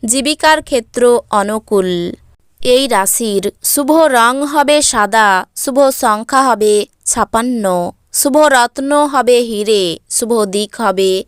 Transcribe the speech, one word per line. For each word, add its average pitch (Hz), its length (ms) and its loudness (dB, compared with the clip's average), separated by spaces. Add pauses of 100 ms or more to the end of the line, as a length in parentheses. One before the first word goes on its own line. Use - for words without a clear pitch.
জীবিকার 294 580 0
ক্ষেত্র 240 420 -4 (280)
অনুকূল। 208 580 -2 (720)
এই 254 260 2
রাশির 202 560 -2 (200)
শুভ 277 260 -2 (200)
রং 240 240 2 (140)
হবে 294 340 2
সাদা, 214 480 2 (280)
শুভ 262 200 -4 (240)
সংখ্যা 233 420 0
হবে 214 300 2 (320)
ছাপান্ন, 226 600 -2 (480)
শুভ 277 220 -2 (180)
রত্ন 262 380 0 (160)
হবে 247 340 2
হিরে, 214 420 -2 (260)
শুভ 226 220 -4 (140)
দিক 202 320 -6
হবে 190 340 0 (160)